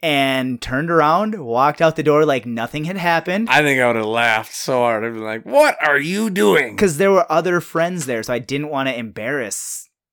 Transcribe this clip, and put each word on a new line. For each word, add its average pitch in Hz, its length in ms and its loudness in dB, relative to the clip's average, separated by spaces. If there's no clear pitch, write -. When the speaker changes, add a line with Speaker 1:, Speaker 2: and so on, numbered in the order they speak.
Speaker 1:
and 135 580 0
turned 147 300 -4
around, 170 480 2
walked 135 420 0
out 160 140 2
the 151 80 -4
door 151 220 4
like 131 200 0
nothing 120 380 -6
had 185 140 -6
happened. 175 520 -2
Speaker 2:
I 139 120 6
think 139 180 2
I 127 80 4
would 117 80 2
have 113 100 0
laughed 110 480 0
so 131 260 -2
hard. 113 260 2
I'd 117 80 -6
be 110 80 -10
like, 110 240 -8
"What 285 360 2
are 147 160 4
you 190 320 -2
doing?" 180 460 2
Speaker 1:
'Cause 180 220 0
there 196 160 4
were 180 180 2
other 170 300 0
friends 165 460 -4
there, 117 160 -4
so 123 100 -4
I 120 60 -2
didn't 139 320 -6
wanna 135 200 -2
embarrass 117 960 -8